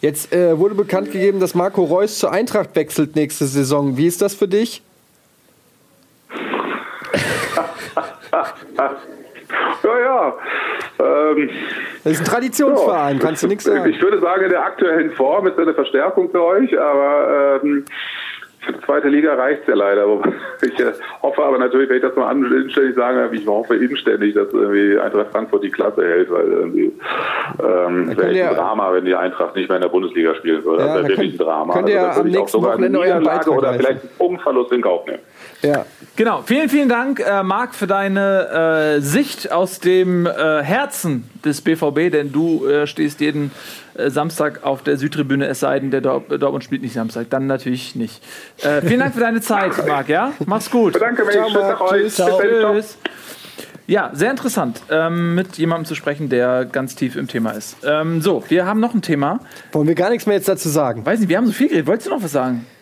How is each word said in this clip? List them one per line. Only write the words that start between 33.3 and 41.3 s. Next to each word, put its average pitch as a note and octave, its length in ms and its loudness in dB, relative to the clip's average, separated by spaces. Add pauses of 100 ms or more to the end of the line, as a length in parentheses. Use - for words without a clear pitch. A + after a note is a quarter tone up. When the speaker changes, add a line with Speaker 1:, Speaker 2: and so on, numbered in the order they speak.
Speaker 1:
Beitrag D#3 200 2
Speaker 2:
oder C3+ 100 2
Speaker 1:
leisten. B2 180 0
Speaker 2:
vielleicht C3+ 160 0
einen - 160 -16
Punktenverlust D3+ 540 0
in A#2+ 100 2
Kauf F2+ 240 0
nehmen. - 120 -8 (440)
Speaker 1:
Ja. C#3+ 240 0 (300)
Speaker 3:
Genau. G#3+ 280 0
Vielen, C#4+ 240 2
vielen C#4 220 2
Dank, B3 300 0
äh, G3 220 0
Marc, G#3 320 -2
für G3+ 120 -4
deine, F#3 1120 2
äh, - 20 2
Sicht F3+ 500 -2
aus F#3 300 -2
dem, F3+ 460 2
äh, D#3 360 0
Herzen E3+ 680 -4 (120)